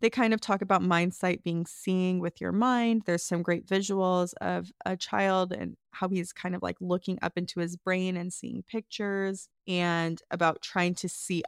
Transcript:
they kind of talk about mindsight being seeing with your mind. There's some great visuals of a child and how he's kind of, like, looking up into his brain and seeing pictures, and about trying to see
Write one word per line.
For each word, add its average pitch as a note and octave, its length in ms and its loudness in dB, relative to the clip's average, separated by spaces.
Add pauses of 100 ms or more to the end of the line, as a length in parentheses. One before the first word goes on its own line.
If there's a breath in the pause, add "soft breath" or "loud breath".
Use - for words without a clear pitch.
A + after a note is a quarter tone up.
they A3+ 80 6
kind A3+ 240 2
of A3 80 0
talk G3 180 0
about F#3+ 220 4
mindsight F3+ 600 2
being E3+ 220 -2
seeing F#3 560 0
with E3+ 180 -4
your - 140 -2
mind. A#3 540 4
There's F3 160 0
some E3+ 180 0
great E3+ 260 0
visuals F#3+ 760 2
of F3 280 -2 (140)
a F#3+ 100 -2
child F#3+ 600 0
and - 200 -6 (180)
how F#3 180 -2
he's F3+ 240 -2
kind F#3 200 -6
of, F3+ 60 -4
like, F3+ 220 -4
looking F3+ 400 -2
up F3 160 -2
into F3 220 -4
his F3 180 -4
brain F#3 400 0
and F3 120 -6
seeing - 320 -8
pictures, G3 880 -4 (180)
and E3+ 540 0 (100)
about E3 300 2
trying F3+ 360 0
to - 120 -6
see - 400 -4